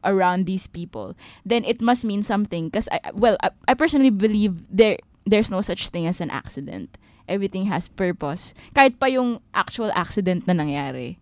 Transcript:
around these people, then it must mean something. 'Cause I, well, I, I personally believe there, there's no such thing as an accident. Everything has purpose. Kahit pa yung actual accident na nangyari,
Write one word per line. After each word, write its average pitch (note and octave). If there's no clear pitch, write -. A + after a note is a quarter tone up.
around F#3
these F#3+
people, E3
then A#3
it -
must A#3+
mean G#3
something. G3+
'Cause G#3+
I, -
well, G#3+
I, -
I B3+
personally C4+
believe G#3
there, G#3
there's G#3+
no F#3+
such -
thing E3+
as E3+
an E3
accident. -
Everything G3
has F3
purpose. F3
Kahit C4+
pa C4+
yung B3
actual G#3+
accident F3+
na F#3
nangyari, C#3+